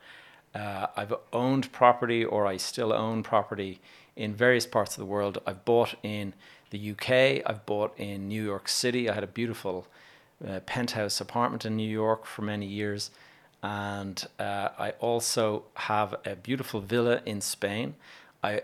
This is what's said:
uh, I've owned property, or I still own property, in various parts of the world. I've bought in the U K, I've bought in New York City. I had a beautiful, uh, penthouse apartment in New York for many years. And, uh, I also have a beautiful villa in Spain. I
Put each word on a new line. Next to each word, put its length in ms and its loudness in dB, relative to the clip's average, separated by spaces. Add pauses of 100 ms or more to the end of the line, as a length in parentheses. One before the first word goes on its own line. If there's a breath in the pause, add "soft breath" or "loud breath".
(560 loud breath)
uh, 400 -4
I've 180 -4 (200)
owned 400 2
property, 500 6
or 240 2
I 80 0
still 380 0
own 300 0
property, 580 0 (340 loud breath)
in 200 -4
various 300 6
parts 280 0
of 60 -10
the 60 -6
world. 400 0
I've 200 -6
bought 360 6
in 320 -6 (360 loud breath)
the 80 -8
U 180 -6
K, 500 4
I've 200 -4
bought 320 -2
in 320 -6
New 120 -4
York 280 -4
City. 400 2
I 40 0
had 120 -2
a 20 -12
beautiful, 600 -4 (580 soft breath)
uh, 160 -6
penthouse 580 -2
apartment 460 -2
in 100 -2
New 140 0
York 360 2
for 180 -8
many 220 -4
years. 460 -4 (500 soft breath)
And, 640 -4 (140)
uh, 300 -2 (100)
I 200 -2
also 640 2 (120)
have 400 0 (100)
a 100 -4
beautiful 440 -4
villa 460 2
in 160 -4
Spain. 540 -4 (460 loud breath)
I 220 0